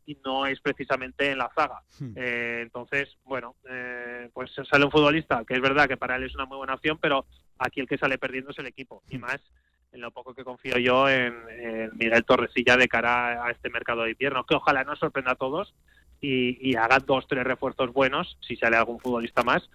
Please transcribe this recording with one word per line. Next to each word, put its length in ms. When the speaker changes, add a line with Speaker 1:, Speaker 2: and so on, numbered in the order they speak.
Speaker 1:
y 180
no 240
es 140
precisamente 680
en 60
la 160
zaga. 280
Speaker 2:
Hmm. 160
Speaker 1:
Eh, 460
entonces, 480
bueno, 300
eh, 640
pues 180
sale 160
un 60
futbolista, 540
que 100
es 60
verdad 280
que 80
para 180
él 80
es 120
una 100
muy 120
buena 180
opción, 260
pero 240
aquí 220
el 60
que 100
sale 200
perdiendo 340
es 80
el 80
equipo, 420
y 80
Speaker 2:
Hmm. 40
Speaker 1:
más 200
en 80
lo 120
poco 220
que 120
confío 320
yo 320
en, 240
en 480
Miguel 260
Torrecilla 540
de 100
cara 580
a 60
este 180
mercado 340
de 80
invierno, 340
que 100
ojalá 300
nos 140
sorprenda 320
a 40
todos 400
y, 360
y 80
haga 220
dos, 280
tres 160
refuerzos 480
buenos, 480
si 160
sale 220
algún 240
futbolista 420
más, 320